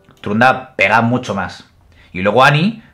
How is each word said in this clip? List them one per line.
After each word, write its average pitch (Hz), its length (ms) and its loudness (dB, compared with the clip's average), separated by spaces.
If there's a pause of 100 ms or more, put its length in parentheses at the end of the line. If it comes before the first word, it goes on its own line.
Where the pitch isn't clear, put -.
(220)
Trunda 117 560 0
pega 104 240 2
mucho 117 340 -2
más. 92 340 -10 (440)
Y 90 80 -8
luego 107 240 2
Ani, 156 360 0 (120)